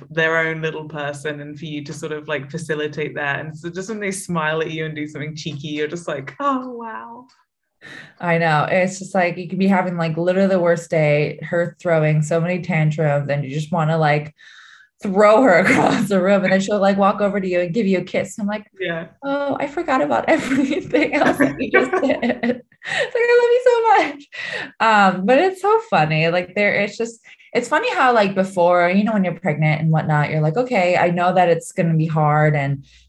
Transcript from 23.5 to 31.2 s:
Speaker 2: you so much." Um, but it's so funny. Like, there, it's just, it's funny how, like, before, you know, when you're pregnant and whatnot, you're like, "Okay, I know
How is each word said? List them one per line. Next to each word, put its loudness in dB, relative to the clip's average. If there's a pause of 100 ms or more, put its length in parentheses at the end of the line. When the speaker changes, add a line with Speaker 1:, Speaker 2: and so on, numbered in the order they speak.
Speaker 2:
you 2
so 4 (140)
much." -4
Um, 4
but 6
it's 0
so 4 (100)
funny. 2
Like, -2
there, 2
it's -4
just, -8 (340)
it's -2
funny 0
how, 4
like, 2
before, 2
you 2
know, 0
when 2
you're -4
pregnant 0
and 2
whatnot, 0
you're -2
like, 0
"Okay, 0
I 2
know 0